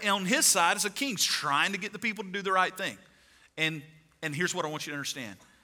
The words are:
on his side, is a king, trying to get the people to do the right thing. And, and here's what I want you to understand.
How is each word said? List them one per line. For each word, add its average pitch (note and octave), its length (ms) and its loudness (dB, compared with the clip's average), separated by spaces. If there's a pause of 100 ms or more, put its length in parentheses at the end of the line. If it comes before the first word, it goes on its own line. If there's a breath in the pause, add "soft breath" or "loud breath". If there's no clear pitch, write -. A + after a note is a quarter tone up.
on G3+ 140 2
his B3 220 4
side, F#3 320 4
is - 80 -2
a G3+ 40 -2
king, A#3+ 280 -4
trying D3+ 560 2
to G3 40 -4
get G3+ 140 -8
the G3+ 80 -12
people G#3+ 240 -4
to F#3+ 60 -12
do G3 120 -4
the F#3+ 120 0
right F#3 240 4
thing. D3+ 200 -6 (600 soft breath)
And, D#3 260 -2 (380)
and D#3 120 -4
here's F3 220 -2
what F3+ 80 0
I D#3 60 -4
want D3+ 180 -6
you C#3+ 40 -8
to D3 60 -6
understand. B2+ 380 -8 (280 soft breath)